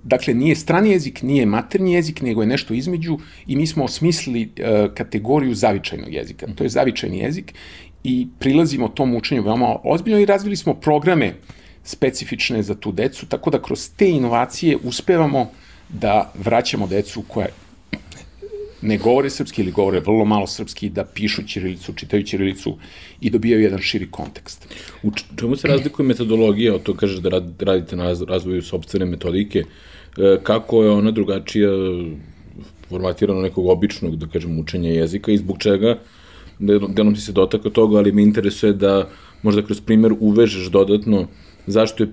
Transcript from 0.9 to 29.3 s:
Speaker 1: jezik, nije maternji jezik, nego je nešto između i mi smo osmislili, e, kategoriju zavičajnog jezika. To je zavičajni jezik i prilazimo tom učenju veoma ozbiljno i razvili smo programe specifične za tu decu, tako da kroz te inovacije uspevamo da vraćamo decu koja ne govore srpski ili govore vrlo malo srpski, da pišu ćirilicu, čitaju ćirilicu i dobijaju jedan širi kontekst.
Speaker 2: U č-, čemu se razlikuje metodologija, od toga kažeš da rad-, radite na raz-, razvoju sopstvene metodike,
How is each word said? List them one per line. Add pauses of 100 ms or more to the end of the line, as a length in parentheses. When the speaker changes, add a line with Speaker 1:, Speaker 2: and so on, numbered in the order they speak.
Speaker 1:
jezik,
nije
maternji
jezik,
nego
je
nešto
između (280)
i
mi
smo
osmislili,
e,
kategoriju
zavičajnog
jezika.
To
je
zavičajni
jezik (500)
i (120)
prilazimo
tom
učenju
veoma
ozbiljno
i
razvili
smo
programe (500)
specifične
za
tu
decu,
tako
da
kroz
te
inovacije
uspevamo (380)
da
vraćamo
decu
koja (1400)
ne
govore
srpski
ili
govore
vrlo
malo
srpski,
da
pišu
ćirilicu,
čitaju
ćirilicu (440)
i
dobijaju
jedan
širi
kontekst. (340)
Speaker 2:
U
č-, (140)
čemu
se
razlikuje
metodologija,
od
toga
kažeš
da
rad-,
radite
na
raz-,
razvoju
sopstvene
metodike,